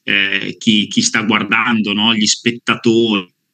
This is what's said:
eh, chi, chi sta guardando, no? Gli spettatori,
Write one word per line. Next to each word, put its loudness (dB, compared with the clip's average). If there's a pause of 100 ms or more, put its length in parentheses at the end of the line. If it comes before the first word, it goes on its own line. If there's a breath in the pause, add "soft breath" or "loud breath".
eh, -2
chi, 2
chi 0
sta 0
guardando, 0
no? 0
Gli 0
spettatori, 0 (260)